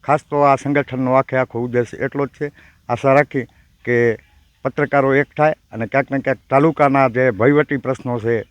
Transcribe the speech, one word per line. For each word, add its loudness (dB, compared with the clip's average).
ખાસ 0
તો -4
આ 4
સંગઠનનો -4
આખે 0
આખો -4
ઉદ્દેશ -4
એટલો -6
જ -12
છે. -10
આશા 0
રાખી 2
કે 0
પત્રકારો 0
એક 2
થાય 2
અને -8
ક્યાંક -2
ને -2
ક્યાંક -4
તાલુકાના 2
જે 0
વહીવટી 2
પ્રશ્નો -6
છે -2